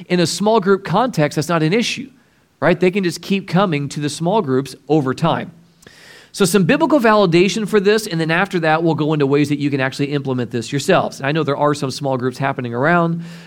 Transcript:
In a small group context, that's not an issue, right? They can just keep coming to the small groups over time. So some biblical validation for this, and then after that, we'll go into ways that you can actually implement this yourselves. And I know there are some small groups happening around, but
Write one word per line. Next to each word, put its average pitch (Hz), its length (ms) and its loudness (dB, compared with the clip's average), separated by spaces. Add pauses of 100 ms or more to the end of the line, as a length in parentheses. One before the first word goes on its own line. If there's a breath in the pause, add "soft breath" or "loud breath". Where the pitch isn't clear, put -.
(100)
In 180 100 2
a 165 60 2
small 214 340 0
group 190 240 2
context, 160 520 0
that's 151 120 -2
not 165 140 0
an 156 100 2
issue, - 380 -2 (500 soft breath)
right? 165 180 2
They 185 120 2
can 190 140 -2
just 170 180 -4
keep 196 260 -2
coming 160 400 0
to 151 120 -10
the 147 100 -4
small 190 320 -2
groups 135 340 -2 (100)
over 139 280 0
time. 151 380 -2 (840 loud breath)
So 202 120 2
some 202 180 2
biblical 294 340 2
validation 202 680 2
for 214 100 2
this, 214 280 2
and 170 120 -4
then 160 120 -2
after 185 300 0
that, 160 220 2
we'll 165 120 2
go 151 180 0
into 147 140 2
ways 143 240 2
that 147 80 0
you 143 120 -2
can 143 100 -2
actually 135 320 -2
implement 135 380 -4
this 117 220 -6
yourselves. 139 460 0
And 139 80 -6
I 139 60 0
know 160 100 0
there 139 160 -2
are 147 160 2
some 143 160 -4
small 131 260 -4
groups 127 220 -4
happening 135 340 -4
around, 170 460 0
but 170 80 -10 (200 loud breath)